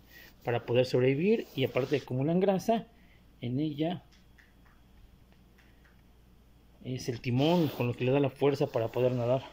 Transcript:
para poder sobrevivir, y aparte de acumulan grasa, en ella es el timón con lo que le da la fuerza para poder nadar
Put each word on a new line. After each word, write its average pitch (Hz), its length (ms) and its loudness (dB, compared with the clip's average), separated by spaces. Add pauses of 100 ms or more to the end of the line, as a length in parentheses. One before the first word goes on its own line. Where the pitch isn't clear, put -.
(440)
para 120 220 0
poder 123 200 4
sobrevivir, 139 720 2
y 131 80 0
aparte 131 320 0
de 127 80 -2
acumulan 143 360 0
grasa, 196 460 0 (560)
en 123 180 -4
ella 156 440 -4 (2750)
es 127 260 -6
el 117 120 -8
timón 143 480 2
con 123 180 -2
lo 120 60 -2
que 123 100 -6
le 127 80 2
da 139 80 2
la 139 100 0
fuerza 139 380 0
para 113 220 -2
poder 123 240 0
nadar 123 280 0 (120)